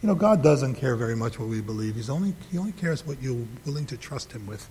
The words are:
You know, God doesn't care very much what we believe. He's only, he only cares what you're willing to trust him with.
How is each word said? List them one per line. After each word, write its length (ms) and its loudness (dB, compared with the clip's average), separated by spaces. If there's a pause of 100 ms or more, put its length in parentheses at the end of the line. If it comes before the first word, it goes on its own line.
You 60 2
know, 60 6
God 280 6
doesn't 320 6
care 220 0
very 200 0
much 220 -2
what 100 -4
we 140 -2
believe. 320 -4
He's 160 -6
only, 240 0 (180)
he 60 -2
only 140 -2
cares 340 -2
what 160 -8
you're 240 -4 (180)
willing 220 -4
to 100 -10
trust 360 -12
him 140 -12
with. 240 -12